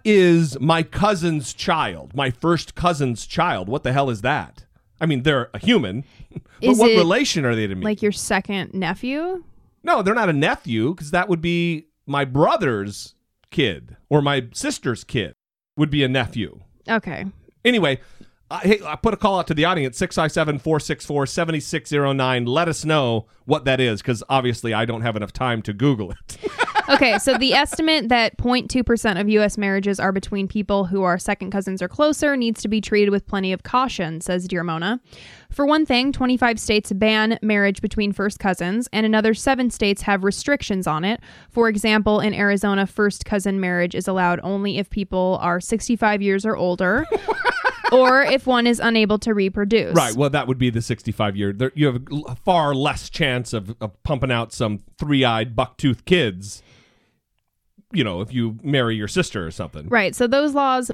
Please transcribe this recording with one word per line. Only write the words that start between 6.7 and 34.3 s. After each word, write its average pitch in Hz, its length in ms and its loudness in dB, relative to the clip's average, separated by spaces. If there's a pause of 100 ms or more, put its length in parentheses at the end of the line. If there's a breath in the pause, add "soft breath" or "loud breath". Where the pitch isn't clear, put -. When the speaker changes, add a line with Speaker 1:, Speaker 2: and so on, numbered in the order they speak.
Speaker 1:
what 233 140 8
Speaker 2:
it, 220 60 6
Speaker 1:
relation 180 460 2
are 117 120 2
they 110 100 -2
to 98 80 -4
me? 92 100 -6
Speaker 2:
like, 214 160 -2
your 208 120 0
second 196 600 -4
nephew? 269 720 -6 (400)
Speaker 1:
No, 294 200 2
they're 196 120 2
not 226 140 2
a 165 40 2
nephew, 143 640 0
'cause 147 160 -12
that 180 180 0
would 175 120 0
be 170 480 -2 (180)
my 139 180 -2
brother's 131 880 0 (360)
kid 87 460 -2 (120)
or 147 140 4
my 139 300 0
sister's 185 520 -6
kid 87 300 -6 (420)
would 151 140 2
be 143 140 2
a 127 40 2
nephew. 123 520 -2 (280)
Speaker 2:
Okay. - 380 -2 (380)
Speaker 1:
Anyway, 185 340 4 (520 soft breath)
I, 165 100 -6
hey, 202 240 4
I 151 120 -8
put 220 180 0
a - 20 -10
call 196 220 0
out 170 100 -2
to 165 60 0
the 151 100 2
audience, 156 320 0
six - 200 -4
five 160 140 0
seven, 151 280 0
four 156 200 0
six - 280 -6
four, 143 200 -2
seven 165 340 -2
six - 300 -8
zero 139 220 2
nine. 131 320 0
Let 151 240 0
us - 160 -6
know 131 420 2 (200)
what 147 180 0
that 131 160 2
is, 117 220 0
'cause 117 260 -2
obviously 123 460 0
I 110 100 0
don't 113 160 -6
have 113 160 -2
enough 104 160 -6
time 120 300 -2
to 113 100 -6
Google 107 400 0
it. - 300 -16
<laughs> 427 60 -4 (380)
Speaker 2:
Okay, 262 320 4
so 247 200 2
the 254 160 2
estimate 302 560 2
that 233 260 2
point 247 340 0
two 254 140 0
percent 220 340 0
of 202 120 0
U 214 100 6
S 208 160 0
marriages 196 420 0
are 196 140 0
between 196 340 -4
people 202 380 0
who 190 180 -2
are 180 160 2
second 196 320 -4
cousins 190 300 -4
or - 80 -4
closer 302 480 0
needs 233 240 -2
to - 80 -6
be 214 140 0
treated 208 260 2
with 196 180 0
plenty 190 280 -2
of 180 80 -10
caution, 190 580 -4
says 180 260 -4